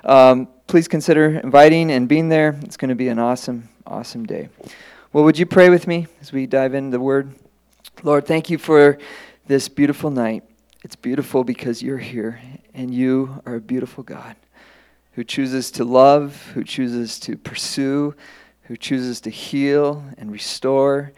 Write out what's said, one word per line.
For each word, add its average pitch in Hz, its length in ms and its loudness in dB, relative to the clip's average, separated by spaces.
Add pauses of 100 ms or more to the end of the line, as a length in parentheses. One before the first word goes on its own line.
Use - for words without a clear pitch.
um, 131 460 6 (180)
please 165 220 2
consider 156 500 2
inviting 156 520 6
and 127 180 0
being 160 180 2
there. 156 360 0
It's - 120 -18
gonna 131 200 -4
be 127 120 -4
an 117 120 -4
awesome, 120 500 -6 (160)
awesome 113 400 -12
day. 90 240 -10 (640)
Well, 151 100 4
would 151 160 4
you 175 60 0
pray 180 240 6
with 175 180 4
me 170 200 -4 (120)
as - 140 -16
we 135 120 -4
dive 131 280 -2
into 135 180 -6
the 123 80 -4
Word? 139 340 -2 (680)
Lord, 147 240 0
thank 160 220 -2
you 160 80 -4
for 147 400 4 (500)
this 139 220 -2
beautiful 143 420 -2
night. 113 320 -4 (400)
It's - 120 -20
beautiful 127 480 -4
because 120 380 -8
you're 131 160 -8
here, 117 420 -10 (340)
and 127 200 -12
you 131 520 -2
are 123 100 -10
a 117 40 -10
beautiful 127 440 -10
God - 320 -20 (800)
who 120 100 -10
chooses 131 480 -6
to - 120 -6
love, 139 720 4
who 117 100 -8
chooses 120 580 -6
to 110 140 -10
pursue, 143 800 -6 (500)
who 117 140 -16
chooses 127 440 -8
to 110 80 -12
heal 143 760 -2 (120)
and 107 140 -14
restore 139 840 -2